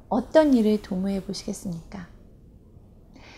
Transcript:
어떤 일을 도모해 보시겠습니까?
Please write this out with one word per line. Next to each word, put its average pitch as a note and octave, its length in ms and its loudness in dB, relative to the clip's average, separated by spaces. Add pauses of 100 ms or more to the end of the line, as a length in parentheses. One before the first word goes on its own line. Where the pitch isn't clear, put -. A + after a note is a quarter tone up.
어떤 C#4 460 4
일을 G#3+ 280 4
도모해 G3 420 -4
보시겠습니까? F#3 840 -10 (1300)